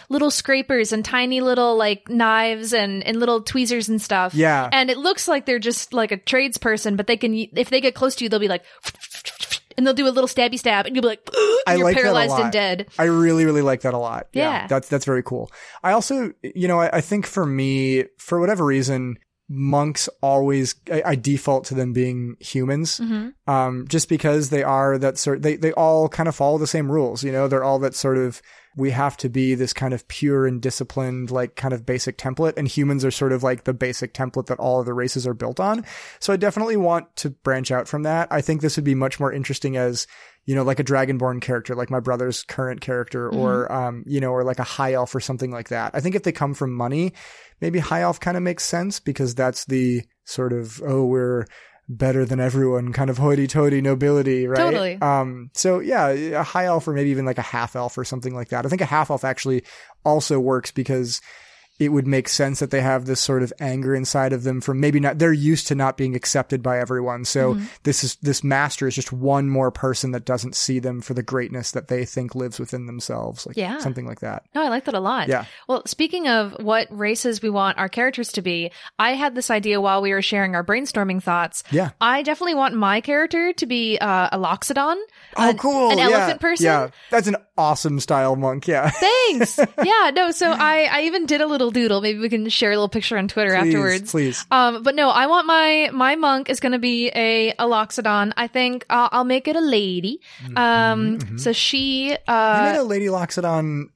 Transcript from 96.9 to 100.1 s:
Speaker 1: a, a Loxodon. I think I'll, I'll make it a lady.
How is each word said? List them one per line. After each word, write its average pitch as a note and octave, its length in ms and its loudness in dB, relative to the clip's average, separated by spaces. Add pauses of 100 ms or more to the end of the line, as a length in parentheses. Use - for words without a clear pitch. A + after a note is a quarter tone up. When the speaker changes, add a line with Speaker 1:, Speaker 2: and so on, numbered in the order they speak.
Speaker 1:
a, A3+ 360 2
a - 160 -2
Loxodon. G#3+ 720 0
I A#3 80 0
think B3 420 -2
I'll, A#3 240 4
I'll B3+ 120 2
make C4 240 2
it D4+ 80 2
a E4+ 40 2
lady. G#3 600 0 (220)